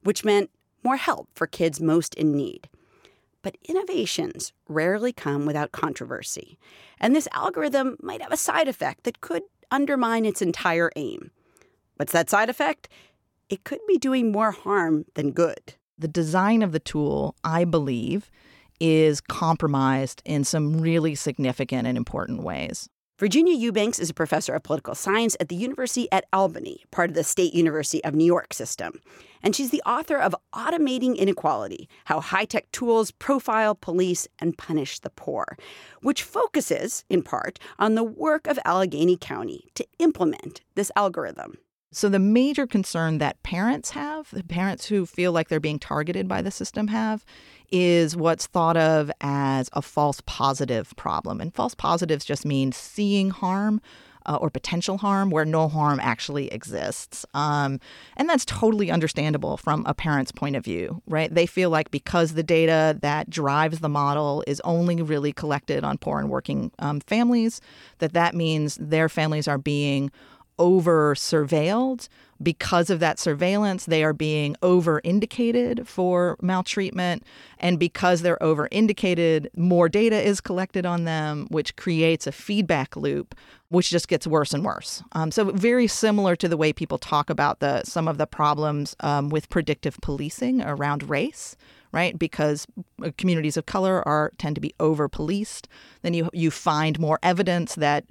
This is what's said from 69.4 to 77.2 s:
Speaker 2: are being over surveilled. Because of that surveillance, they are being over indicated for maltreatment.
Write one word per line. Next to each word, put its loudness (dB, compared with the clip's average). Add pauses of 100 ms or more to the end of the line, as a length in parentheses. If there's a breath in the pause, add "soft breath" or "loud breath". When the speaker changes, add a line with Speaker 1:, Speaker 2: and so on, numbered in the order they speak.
Speaker 2:
are 0
being 0 (480 loud breath)
over 6
surveilled. 0 (320 soft breath)
Because 0
of 2
that 2
surveillance, 0
they 2
are 2
being -2
over 4
indicated 0
for 2
maltreatment. -2 (340 loud breath)